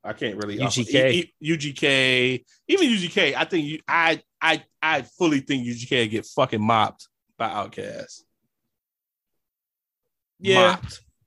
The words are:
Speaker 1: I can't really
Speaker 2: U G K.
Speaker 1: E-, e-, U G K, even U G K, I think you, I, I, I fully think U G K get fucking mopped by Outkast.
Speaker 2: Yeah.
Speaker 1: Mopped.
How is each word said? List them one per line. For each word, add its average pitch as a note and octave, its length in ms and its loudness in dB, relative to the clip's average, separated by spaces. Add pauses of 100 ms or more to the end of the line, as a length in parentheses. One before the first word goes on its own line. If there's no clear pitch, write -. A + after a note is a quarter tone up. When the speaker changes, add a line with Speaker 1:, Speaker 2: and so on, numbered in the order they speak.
Speaker 1:
I G#2+ 100 -10
can't G#2 300 -6
really G#2 180 -6
Speaker 2:
U B2+ 80 0
G B2 160 -2
K. C3 280 2
Speaker 1:
E-, - 60 2
e-, - 200 -6
U D#3+ 180 -2
G C#3+ 160 -8
K, C3 720 2 (220)
even E4+ 240 2
U A3+ 60 2
G F3 120 -2
K, D3+ 280 0
I D3+ 80 0
think D#3+ 220 -2
you, D#3 200 -8
I, E3 340 0 (200)
I, D#3+ 240 0 (180)
I D#3 200 0
fully D3+ 360 0
think C3+ 280 -4
U A#2+ 80 -4
G A#2+ 120 -10
K A#2+ 220 0
get G#2 180 -6
fucking B2+ 340 -2
mopped G#2+ 460 2 (320)
by A2+ 100 -4
Outkast. G2+ 760 -10 (2250)
Speaker 2:
Yeah. F#3 320 6
Speaker 1:
Mopped. - 280 -10 (260)